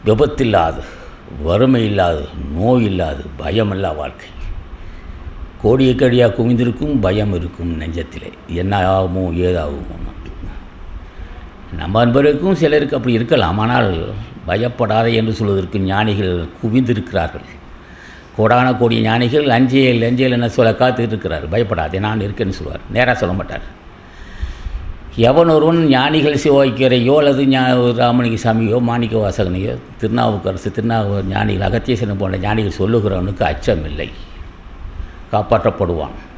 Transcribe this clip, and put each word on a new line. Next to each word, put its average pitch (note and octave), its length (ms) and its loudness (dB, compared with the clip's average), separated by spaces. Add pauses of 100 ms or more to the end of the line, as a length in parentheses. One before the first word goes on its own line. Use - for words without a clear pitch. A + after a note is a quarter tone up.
விபத்தில்லாது, G#2+ 760 2 (600)
வறுமை A2+ 420 4
இல்லாது, F2+ 400 0 (300)
நோய் A#2 300 2
இல்லாது, E2 380 -2 (160)
பயமில்லா F#2+ 580 -2
வாழ்க்கை. C#2+ 320 -10 (1300)
கோடிய B2+ 320 4
கோடியா B2 360 4
குவிந்திருக்கும் A#2+ 720 0
பயம் G2+ 340 0
இருக்கும் E2+ 420 -4
நெஞ்சத்திலே. D#2+ 540 -8 (240)
என்ன F#2+ 200 0 (140)
ஆகுமோ, F#2 360 0 (220)
ஏதாகுமோ. D2+ 500 -2 (1800)
நம்ம E2 240 -2
அன்பருக்கும் C#3+ 600 2
சிலருக்கு D3 360 2
அப்படி A#2 200 0
இருக்கலாம். A2 420 2
ஆனால் A#2 300 2 (580)
பயப்படாதே A2+ 680 0
என்று A2 180 2
சொல்வதற்கு G2+ 460 0
ஞானிகள் G2 520 0 (260)
குவிந்திருக்கிறார்கள். G#2+ 920 -2 (880)
கோடான A#2+ 380 4
கோடி A#2 260 2
ஞானிகள் A#2+ 460 2
அஞ்சேல், B2 600 4
அஞ்சேல் B2 300 2
என்ன A#2+ 120 0
சொல்ல A2+ 240 4
காத்துக்கிட்டு A#2+ 420 0
இருக்கிறார். E2 340 -4
பயப்படாதே, F#2 500 -2
நான் G#2+ 280 -2
இருக்கேன்னு G2 320 -4
சொல்வார். C#2+ 340 -10
நேரா A#2+ 220 2
சொல்ல F#2 200 0
மாட்டார். - 320 -6 (1500)
எவன் D3 380 6
ஒருவன் D#3+ 340 4
ஞானிகள் C#3+ 540 2
சிவாய்க்கரையோ C3 720 4
அல்லது C#3+ 280 4
ஞா-, B2+ 520 4
ராமலிங்க A#2+ 460 2
சாமியோ A2+ 380 2
மாணிக்க A#2 360 0
வாசகனையோ G2 580 0 (240)
திருநாவுக்கரசு, G#2 720 -2
திருநாவு G#2+ 540 0
ஞானிகள், G2 420 -2
அகத்தியசனம் G#2+ 560 -2
போன்ற F#2+ 160 -2
ஞானிகள் G2+ 400 -2
சொல்லுகிறவனுக்கு G2 720 0
அச்சம் D2+ 340 -2
இல்லை, D2 240 -8 (1200)
காப்பாற்றப்படுவான். F#2+ 840 0 (220)